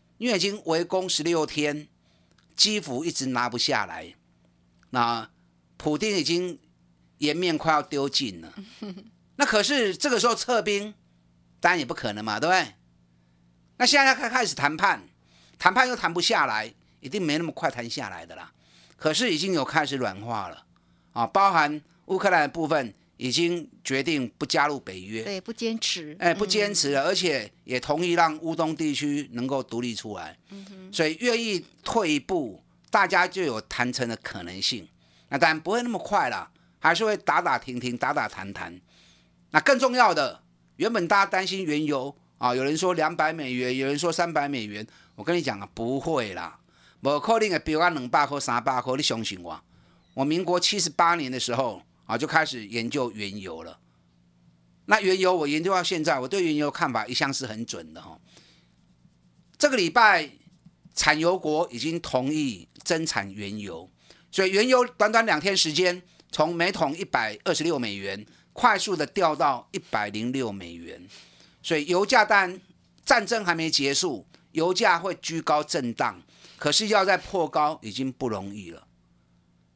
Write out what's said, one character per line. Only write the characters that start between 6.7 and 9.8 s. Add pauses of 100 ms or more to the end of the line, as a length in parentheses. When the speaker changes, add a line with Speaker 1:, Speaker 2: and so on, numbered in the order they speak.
Speaker 1:
颜
面
快
要
丢
尽
了。 (380)
Speaker 2:
<laughs>
Speaker 1:
那
可
是